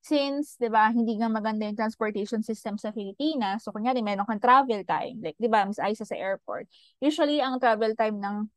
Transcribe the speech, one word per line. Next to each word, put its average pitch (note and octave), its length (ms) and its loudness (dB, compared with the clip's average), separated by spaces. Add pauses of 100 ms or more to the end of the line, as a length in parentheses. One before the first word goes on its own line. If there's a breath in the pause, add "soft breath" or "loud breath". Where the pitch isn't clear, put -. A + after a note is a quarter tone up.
since, C#4+ 560 -2
di A#3 120 -2
ba, A3 240 4
hindi A3+ 240 0
nga A3+ 120 0
maganda G#3+ 360 -2
yung G#3 120 -6
transportation G#3+ 640 -2
system G#3+ 360 -6
sa G#3+ 160 -8
Pilipinas, G#3+ 720 -4
so, G#3 80 -8
kunyari, A#3+ 320 0
meron G3+ 200 -2
kang G#3+ 160 -2
travel B3+ 440 6
time, - 360 -4
like, D#3+ 160 -8
di A3+ 120 0
ba, G#3 160 4
Miss G3 160 -6
Aiza G#3 240 -2
sa - 120 -8
airport, G3 480 -6 (360 soft breath)
usually, D4 400 2
ang C4 160 0
travel A3+ 400 2
time A3 240 0
ng G#3 240 -4 (120)